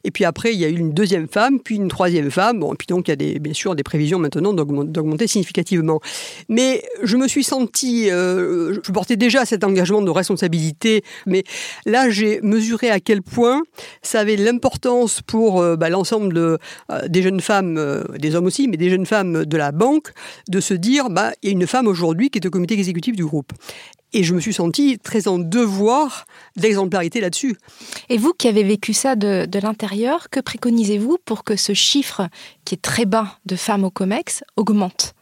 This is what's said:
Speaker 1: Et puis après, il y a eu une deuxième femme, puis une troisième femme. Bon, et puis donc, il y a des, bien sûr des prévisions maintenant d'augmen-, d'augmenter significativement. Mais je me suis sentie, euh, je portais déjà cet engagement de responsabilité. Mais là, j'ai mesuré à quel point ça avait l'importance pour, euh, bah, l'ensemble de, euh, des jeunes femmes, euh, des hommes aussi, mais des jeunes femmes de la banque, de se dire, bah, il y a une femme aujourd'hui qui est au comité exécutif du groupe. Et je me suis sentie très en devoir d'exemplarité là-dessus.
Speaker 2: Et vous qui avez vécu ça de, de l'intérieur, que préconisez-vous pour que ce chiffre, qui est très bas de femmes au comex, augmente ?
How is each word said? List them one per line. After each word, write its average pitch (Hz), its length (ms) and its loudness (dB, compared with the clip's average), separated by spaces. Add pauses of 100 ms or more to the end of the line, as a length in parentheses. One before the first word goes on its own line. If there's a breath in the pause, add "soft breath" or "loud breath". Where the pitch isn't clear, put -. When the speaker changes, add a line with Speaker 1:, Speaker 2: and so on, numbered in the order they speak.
Speaker 1:
Et 190 80 -4
puis 190 140 0
après, 226 300 0
il 190 40 -2
y 165 60 2
a 151 60 2
eu 170 80 -2
une 156 160 0
deuxième 175 340 0
femme, 254 320 2
puis 214 160 -6
une 196 120 -2
troisième 165 420 0
femme. 214 300 0
Bon, 143 120 -2
et 143 40 -6
puis - 100 -14
donc, 180 200 -2
il 170 40 -2
y - 20 0
a 143 40 0
des, 151 220 -4
bien 151 140 -6
sûr 185 220 -4
des 143 80 -4
prévisions 151 360 0
maintenant 170 360 0
d'augmen-, 143 360 -2
d'augmenter 156 360 -2
significativement. 165 760 0 (480 loud breath)
Mais 254 340 2 (200)
je 233 160 2
me 269 100 2
suis 277 160 0
sentie, 240 680 0
euh, 180 720 0
je 196 100 -6
portais 208 240 0
déjà 240 280 4
cet 208 180 -2
engagement 190 380 2
de 190 100 2
responsabilité. 175 920 0 (220 loud breath)
Mais 190 180 0 (400 loud breath)
là, 247 240 4
j'ai 214 340 0
mesuré 220 460 0
à 202 100 2
quel 208 220 2
point 240 420 2 (380 loud breath)
ça - 200 -2
avait 208 160 2
l'importance 240 840 0
pour, 220 400 2
euh, 170 160 2
bah, 165 140 0
l'ensemble 196 420 0
de, 165 260 2 (320 loud breath)
euh, - 180 -6
des 175 140 2
jeunes 185 200 0
femmes, 190 340 0
euh, 147 280 -2 (120)
des 151 180 -2
hommes 175 120 2
aussi, 269 220 0
mais 170 100 -2
des 175 100 2
jeunes 185 180 2
femmes 175 380 0
de 160 140 -2
la 143 120 0
banque, 254 420 2 (360 loud breath)
de 185 120 0
se - 120 -4
dire, 240 380 0
bah, 208 220 0 (100)
il 202 80 -2
y - 0 -
a - 20 0
une 180 140 2
femme 247 220 2
aujourd'hui 170 420 0
qui 220 80 -4
est 185 80 -4
au 175 40 -2
comité 180 220 -2
exécutif 190 440 -2
du 170 100 -2
groupe. 147 260 -4 (600 loud breath)
Et 202 100 2
je 170 120 2
me 175 60 2
suis 214 140 -4
sentie 226 480 2
très 214 260 -2
en 185 100 2
devoir 214 880 0 (280 loud breath)
d'exemplarité 196 680 0
là-dessus. 202 360 -2 (520 loud breath)
Speaker 2:
Et 247 80 2
vous 269 160 2
qui - 160 -2
avez 214 140 4
vécu 202 320 0
ça 269 220 2
de, 196 300 2
de 190 120 -4
l'intérieur, 214 720 -2
que - 100 -2
préconisez-vous 226 840 0
pour 214 200 -6
que 208 120 -2
ce 202 180 -2
chiffre, - 540 0 (360 loud breath)
qui 185 120 -4
est - 40 -18
très - 240 -2
bas 208 320 0 (100)
de 190 100 -4
femmes 202 280 0
au 185 60 0
comex, 202 540 -4 (120)
augmente ? 208 640 0